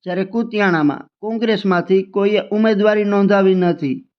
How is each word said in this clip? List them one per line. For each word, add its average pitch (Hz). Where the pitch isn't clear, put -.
જ્યારે 180
કુતિયાણામાં 190
કોંગ્રેસમાંથી 196
કોઈએ 202
ઉમેદવારી 214
નોંધાવી 202
નથી. 170